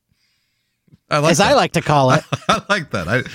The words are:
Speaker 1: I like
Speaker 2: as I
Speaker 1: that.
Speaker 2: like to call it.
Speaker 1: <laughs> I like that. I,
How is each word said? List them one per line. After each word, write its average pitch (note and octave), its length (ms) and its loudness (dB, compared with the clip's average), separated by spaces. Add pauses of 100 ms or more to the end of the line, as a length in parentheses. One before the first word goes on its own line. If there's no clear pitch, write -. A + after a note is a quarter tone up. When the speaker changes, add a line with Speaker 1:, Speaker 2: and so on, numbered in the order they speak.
(1080)
Speaker 1:
I D3+ 100 -2
like D#3 120 2
Speaker 2:
as D3+ 80 0
I G#3 100 4
Speaker 1:
that. C#4+ 60 4
Speaker 2:
like F#3+ 180 0
to E3 80 0
call C#3+ 300 2
it. D#3+ 120 0 (120)
Speaker 1:
<laughs> - 140 -12
I G#3+ 180 0
like G3 240 -4
that. F2 160 -6
I, A#2+ 120 -2 (160)